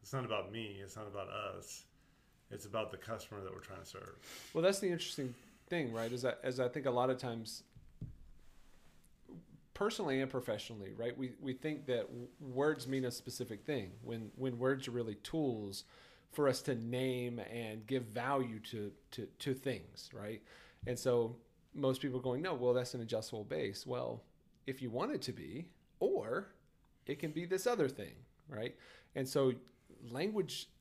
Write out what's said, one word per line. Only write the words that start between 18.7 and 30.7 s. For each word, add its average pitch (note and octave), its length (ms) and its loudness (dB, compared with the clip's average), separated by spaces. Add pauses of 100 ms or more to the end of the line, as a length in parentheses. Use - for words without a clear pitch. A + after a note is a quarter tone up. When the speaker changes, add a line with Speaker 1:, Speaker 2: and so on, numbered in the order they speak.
Speaker 2:
to, G#2 220 -4 (200)
to, A2 140 -6 (140)
to C3+ 140 2
things, B2 580 -6
right? G#2 300 -6 (440)
And B2 120 0
so A#2+ 380 6 (380)
most C3 260 4
people B2+ 200 0
are - 20 -10
going, C3 200 2
"No, F3+ 120 0
well, B2 200 6
that's B2 200 2
an B2 60 -2
adjustable A2 440 -2
base." A#2+ 420 -2
Well, B2 360 -2 (440)
if C3+ 140 -4
you B2 100 -2
want D#3+ 220 2
it - 100 0
to B2 100 -2
be, G#2 340 -6 (320)
or F#3+ 500 2 (580)
it C#3+ 120 -2
can D#3+ 140 -2
be E3 140 -2
this F#3 200 2
other G#3+ 220 6
thing, E2 240 -6 (360)
right? A#2 280 -4 (400)
And C3 120 2
so C3 260 6 (560)
language E3+ 580 0 (120)